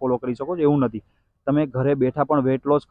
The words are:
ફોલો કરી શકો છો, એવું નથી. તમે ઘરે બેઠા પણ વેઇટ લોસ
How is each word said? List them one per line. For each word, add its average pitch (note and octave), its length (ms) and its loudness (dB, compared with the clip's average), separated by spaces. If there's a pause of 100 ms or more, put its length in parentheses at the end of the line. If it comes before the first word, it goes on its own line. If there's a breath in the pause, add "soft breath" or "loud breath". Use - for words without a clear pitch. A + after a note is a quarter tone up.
ફોલો B2+ 160 0
કરી B2 180 -4
શકો D3 220 -6
છો, E3+ 40 -4
એવું D3 180 4
નથી. A2+ 240 -2 (440)
તમે D3 200 2
ઘરે C3 280 -2
બેઠા C3 300 0
પણ D3 160 2
વેઇટ C3 260 0
લોસ C#3+ 240 2